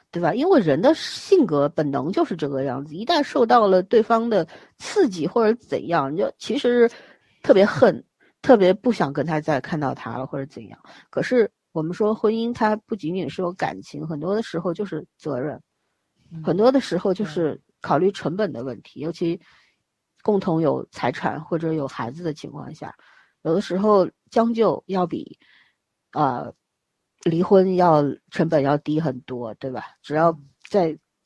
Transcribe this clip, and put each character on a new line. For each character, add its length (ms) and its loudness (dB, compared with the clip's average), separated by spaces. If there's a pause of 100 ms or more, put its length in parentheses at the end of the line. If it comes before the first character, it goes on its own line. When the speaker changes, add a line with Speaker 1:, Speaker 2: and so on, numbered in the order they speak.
(100)
Speaker 1:
对 100 -6
吧？ 140 2
因 140 0
为 120 6
人 220 2
的 120 6
性 520 0
格 220 2
本 200 -2
能 220 -4
就 140 0
是 120 -6
这 120 -4
个 160 -4
样 200 -6
子， 120 -16
一 80 -10
旦 180 2
受 240 0
到 200 6
了 160 6
对 200 4
方 260 2
的 180 0 (320)
刺 300 0
激 180 -4
或 200 2
者 140 2
怎 260 -6
样， 260 -2
你 60 -6
就 200 -2
其 200 -4
实 320 4 (520)
特 120 6
别 100 6
恨， 380 4 (400)
特 140 8
别 160 6
不 200 0
想 200 -2
跟 120 -2
他 160 -2
再 200 0
看 180 -6
到 160 -2
他 240 -10
了 80 -8
或 120 -8
者 80 -6
怎 220 -18
样。 100 -20 (320)
可 120 -2
是 260 2 (240)
我 80 -4
们 140 -4
说 200 0
婚 200 0
姻 180 -2
它 220 0
不 220 -8
仅 180 -6
仅 160 -4
是 100 -8
有 120 -4
感 280 -6
情， 260 -12
很 120 -8
多 160 -4
的 80 -2
时 160 -8
候 160 -4
就 100 -8
是 220 -10 (100)
责 220 -8
任， 220 -8 (720)
Speaker 2:
嗯。 100 -14
Speaker 1:
很 140 -2
多 160 4
的 80 4
时 180 -2
候 160 0
就 100 -4
是 360 -4 (200)
考 160 0
虑 140 2
成 260 -6
本 160 -4
的 120 -10
问 180 -10
题， 180 -18
Speaker 2:
对。 40 -10
Speaker 1:
尤 80 -6
其 280 -4 (840)
共 180 0
同 200 0
有 300 0
财 220 -4
产 320 -6
或 120 -6
者 160 -4
有 140 -4
孩 240 -10
子 140 -12
的 100 -4
情 160 -16
况 240 -14
下， 180 -16 (500)
有 120 -2
的 60 0
时 180 -4
候 320 4 (180)
将 240 0
就 340 0
要 200 -2
比， 320 -8 (720)
呃， 400 -2 (720)
离 200 0
婚 340 4
要， 260 6 (280)
成 180 0
本 140 2
要 160 2
低 220 -4
很 200 -4
多， 340 -10
对 160 -10
吧？ 140 -10 (180)
只 120 -8
要 220 2 (320)
在 220 0 (360)